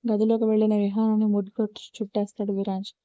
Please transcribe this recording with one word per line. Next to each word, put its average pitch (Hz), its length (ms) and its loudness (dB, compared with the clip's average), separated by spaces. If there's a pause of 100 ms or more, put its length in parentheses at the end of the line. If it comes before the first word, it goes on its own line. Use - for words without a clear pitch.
గదిలోకి 220 420 2
వెళ్ళిన 214 300 4
విహానాన్ని 214 500 2
ముద్దు 202 260 0
కొట్టి 208 300 -6 (100)
చుట్టేస్తాడు 202 600 -4
విరాంష్. 196 380 -4 (140)